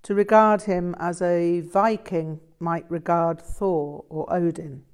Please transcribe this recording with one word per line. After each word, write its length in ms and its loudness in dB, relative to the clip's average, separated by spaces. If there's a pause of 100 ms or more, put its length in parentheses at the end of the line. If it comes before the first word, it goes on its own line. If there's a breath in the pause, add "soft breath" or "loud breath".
to 100 -2
regard 480 6
him 360 -2
as 220 -6
a 400 2
Viking 800 -2 (200)
might 300 -4
regard 500 0
Thor 680 -4
or 240 -6
Odin. 600 -4